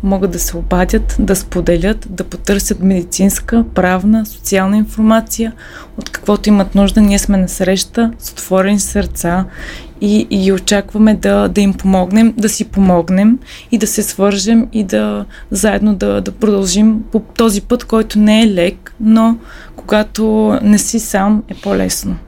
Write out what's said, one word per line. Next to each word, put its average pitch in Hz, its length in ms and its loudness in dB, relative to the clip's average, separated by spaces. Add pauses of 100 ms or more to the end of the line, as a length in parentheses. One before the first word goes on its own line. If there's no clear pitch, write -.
Могат 196 280 0
да 175 80 -8
се - 180 -6
обадят, 180 600 0
да 196 180 2
споделят, 175 720 -2
да 185 140 -8
потърсят - 560 -4
медицинска, 190 840 0 (100)
правна, 190 520 2
социална 196 500 -2
информация, 220 760 0 (460)
от - 120 -12
каквото 208 380 -2
имат 196 260 2
нужда. 196 260 4
Ние 202 180 4
сме 196 180 0
на 185 120 0
среща 196 720 -2
с - 140 -16
отворени 190 480 0
сърца 185 640 -2 (560)
и, 208 300 2
и 190 220 2
очакваме 208 640 2
да, 202 340 0
да 185 120 0
им 196 140 2
помогнем, 190 640 2
да 214 100 0
си - 160 -4
помогнем 190 720 2 (320)
и 233 80 0
да 208 80 0
се 214 160 -4
свържем 202 720 0
и 214 120 -2
да 208 400 -2 (260)
заедно 202 440 0
да, 202 260 -2
да 190 120 -6
продължим 208 680 2 (100)
по 220 80 0
този 214 400 -2
път, 247 240 -4
който 220 340 0
не 214 240 4
е 226 60 4
лек, 185 520 -2
но 226 360 4 (400)
когато 214 460 -2 (400)
не 208 160 4
си - 220 -2
сам, 208 480 0
е 190 60 -12
по-лесно 190 640 -4 (120)